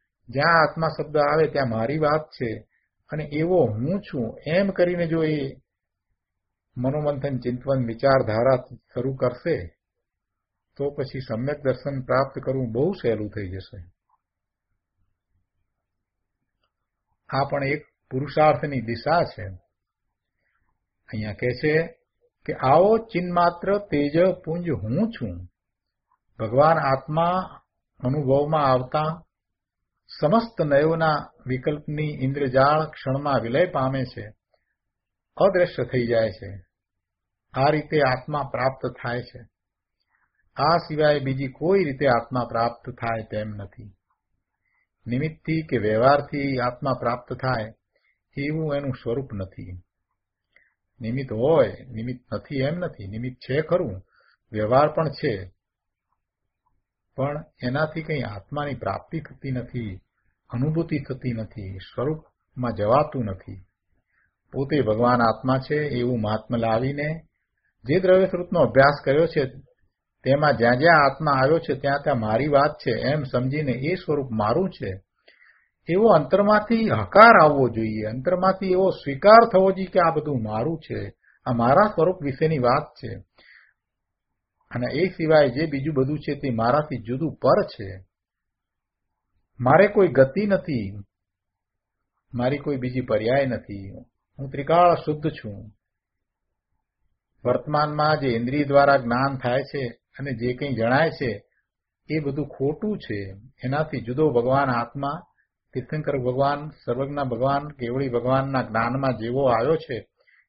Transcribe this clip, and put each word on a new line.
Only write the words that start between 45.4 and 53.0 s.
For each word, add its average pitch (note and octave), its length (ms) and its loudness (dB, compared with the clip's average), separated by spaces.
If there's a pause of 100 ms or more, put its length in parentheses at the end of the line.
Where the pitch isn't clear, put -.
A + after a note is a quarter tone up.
કે C3+ 160 -4
વ્યવહારથી C3+ 800 2
આત્મા B2 420 -4
પ્રાપ્ત B2 340 -6
થાય A#2 400 -4 (640)
એવું D3+ 380 -4
એનું C#3+ 180 -6 (100)
સ્વરૂપ A#2+ 300 -6
નથી. F#2 480 -12 (1200)
નિમિત્ત B2 300 -6
હોય, A#2+ 420 2 (160)
નિમિત્ત A#2+ 440 -10
નથી C3+ 260 -8
એમ C#3+ 160 -2
નથી. E3 320 -10